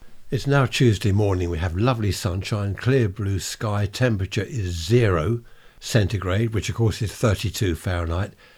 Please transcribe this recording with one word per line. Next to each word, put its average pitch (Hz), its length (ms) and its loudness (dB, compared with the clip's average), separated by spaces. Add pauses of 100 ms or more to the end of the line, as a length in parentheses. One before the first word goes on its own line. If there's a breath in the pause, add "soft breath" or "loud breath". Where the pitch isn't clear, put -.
(320 soft breath)
It's 127 160 -2
now 139 180 4
Tuesday 113 460 2
morning. 95 400 2
We 82 80 -2
have 85 180 -2
lovely 113 340 0
sunshine, 98 640 -2
clear 123 340 2
blue 98 300 -2
sky. 101 480 -2
Temperature 107 560 0
is 95 300 -4
zero 98 720 2 (360 soft breath)
centigrade, 101 720 0
which 104 160 -2
of 92 60 -4
course 113 300 0
is 92 100 -4
thirty-two 95 600 0
Fahrenheit. 87 580 -2 (240 loud breath)